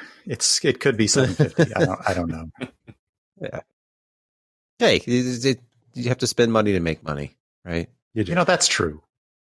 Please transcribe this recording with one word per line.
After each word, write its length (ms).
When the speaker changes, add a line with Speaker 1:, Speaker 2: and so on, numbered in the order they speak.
Speaker 1:
it's, 380
it 160
could 160
be 120
seven 280
fifty. 400
I 100
don't, 220
I 60
don't 160
know. 200
Speaker 2:
<laughs> 80
Yeah. 180
Hey, 200
it, 380
it, 140
you 140
have 100
to 80
spend 260
money 200
to 60
make 240
money, 320
right? 240
Speaker 3:
You 100
do. 80
Speaker 1:
You 40
know, 80
that's 240
true. 340